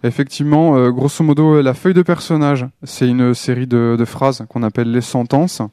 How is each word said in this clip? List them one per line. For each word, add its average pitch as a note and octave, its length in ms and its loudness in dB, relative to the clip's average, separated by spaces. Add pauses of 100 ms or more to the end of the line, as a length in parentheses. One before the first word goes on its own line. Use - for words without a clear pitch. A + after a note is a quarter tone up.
Effectivement, D3 760 0
euh, B2+ 140 4
grosso C3+ 320 -2
modo, D3+ 400 4
la C3 100 0
feuille F#3 220 0
de F3+ 80 6
personnage, D3 640 -2 (160)
c'est C3 240 -2
une B2 260 2
série B2 320 -4
de, A#2 320 0
de A#2 80 0
phrases C3+ 420 -2
qu'on A#2+ 140 -8
appelle A2+ 300 -2
les B2 100 0
sentences. C3 720 -2